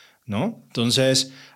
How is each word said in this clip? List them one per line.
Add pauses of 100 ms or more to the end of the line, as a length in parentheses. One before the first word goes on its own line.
(260)
¿no?
Entonces, (240)